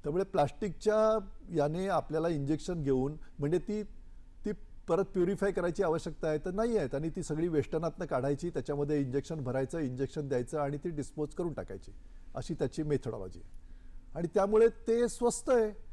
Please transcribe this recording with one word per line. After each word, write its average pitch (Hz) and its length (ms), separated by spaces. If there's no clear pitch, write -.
त्यामुळे 170 200
प्लास्टिकच्या 214 1040
याने 156 320
आपल्याला 160 400
इंजेक्शन 151 560
घेऊन, 135 320
म्हणजे 151 200
ती, 208 240
ती 208 60
परत 196 160
प्युरिफाय 190 480
करायची 180 320
आवश्यकता 165 440
आहे 156 100
तर 180 140
नाही 226 260
आहेत, 139 180
आणि 156 140
ती 156 140
सगळी 156 240
वेष्टनातनं 160 580
काढायची, 143 440
त्याच्यामध्ये 147 520
इंजेक्शन 139 420
भरायचं, 131 360
इंजेक्शन 135 480
द्यायचं 143 320
आणि 147 180
ती 175 120
डिस्पोज 147 440
करून - 200
टाकायची, 95 380
अशी 131 180
त्याची 147 300
मेथडॉलॉजी 117 560
आहे. - 100
आणि 170 180
त्यामुळे 214 340
ते 233 200
स्वस्त - 420
आहे. 220 440